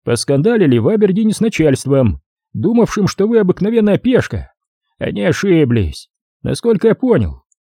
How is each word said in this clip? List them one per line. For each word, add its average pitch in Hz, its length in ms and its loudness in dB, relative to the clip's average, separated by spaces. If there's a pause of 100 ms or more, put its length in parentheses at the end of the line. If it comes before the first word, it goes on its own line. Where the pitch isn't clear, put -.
поскандалили 147 760 2
в 110 100 0
Абердине 208 440 0
с - 80 -4
начальством, 135 800 0 (320)
думавшим, 202 540 0
что - 200 -2
вы 226 120 2
обыкновенная 208 580 0
пешка. 151 560 -2 (460)
Они - 240 -6
ошиблись. 139 880 0 (320)
Насколько 226 460 0
я 214 60 2
понял, 120 500 -2 (220)